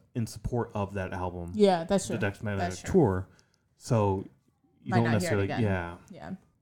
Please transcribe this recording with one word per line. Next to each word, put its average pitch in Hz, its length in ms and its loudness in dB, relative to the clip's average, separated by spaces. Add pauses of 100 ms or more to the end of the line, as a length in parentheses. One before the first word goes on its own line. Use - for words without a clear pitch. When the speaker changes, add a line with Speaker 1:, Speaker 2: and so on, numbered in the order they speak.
(140)
Speaker 1:
in 117 120 -2
support - 480 -6
of 101 200 -4
that 92 180 -6
album. 90 420 -6
Speaker 2:
Yeah, 190 300 6
that's 185 240 0
Speaker 1:
The - 60 -4
Speaker 2:
true. 110 60 -2
Speaker 1:
Death 101 220 -2
Magnetic 98 280 -2
Speaker 2:
That's 90 120 -12
true. - 100 -6
Speaker 1:
tour. 98 360 4 (480)
So 101 500 0 (560)
you - 80 -10
Speaker 2:
Might 117 60 2
Speaker 1:
don't 117 80 4
Speaker 2:
not 113 60 0
hear - 20 2
it - 0 -
Speaker 1:
necessarily, 101 320 0
Speaker 2:
again. 98 180 -2
Speaker 1:
yeah. 90 320 0 (160)
Speaker 2:
Yeah. 160 200 -14 (320)